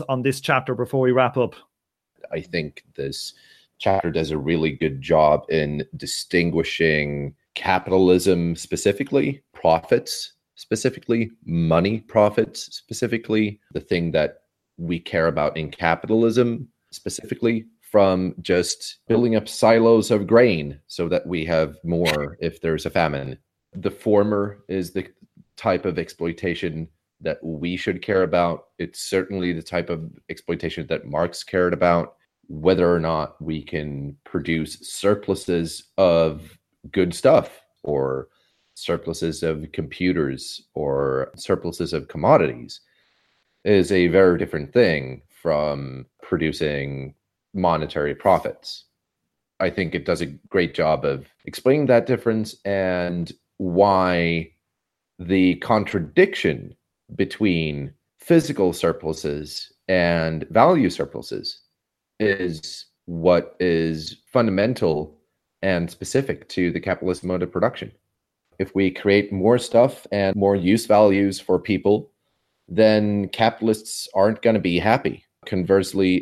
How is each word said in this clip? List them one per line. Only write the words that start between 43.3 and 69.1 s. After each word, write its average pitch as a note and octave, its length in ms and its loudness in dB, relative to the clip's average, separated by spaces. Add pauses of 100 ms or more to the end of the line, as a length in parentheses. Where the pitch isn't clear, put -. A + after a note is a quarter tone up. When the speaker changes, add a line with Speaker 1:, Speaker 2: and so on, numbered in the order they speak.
Speaker 2:
is G2 280 4
a F2+ 160 4
very F2+ 300 6
different - 360 -6
thing D2 560 2
from C#2+ 760 -4 (160)
producing C#2+ 920 -4 (400)
monetary D#2 600 -2
profits. - 720 -2 (720)
I F#2 100 -2
think F2 260 -4
it E2 100 -6
does E2+ 160 -2
a E2 40 -2 (240)
great F2 240 0
job D#2 320 0
of C2+ 220 -4 (180)
explaining C#3+ 400 0
that A#2+ 220 4
difference A2 480 -2 (100)
and F2+ 680 -2 (260)
why F2+ 920 2 (720)
the F#2 360 4
contradiction G#2 1200 0 (400)
between D#2+ 760 -2 (240)
physical G#2 560 2
surpluses D#2 960 -6 (160)
and E2 600 0
value C3 400 4
surpluses - 720 -8 (580)
is F2+ 640 -4 (200)
what E2+ 540 2
is E2 580 -2 (140)
fundamental G2+ 840 0 (440)
and F2 280 0
specific - 600 -4
to F2+ 220 0
the F2 80 -6
capitalist F2+ 440 -4
mode F2+ 200 -4
of F2 80 -6
production. - 400 -4 (680)
If F#2+ 160 -6
we G2 160 2
create G2+ 400 2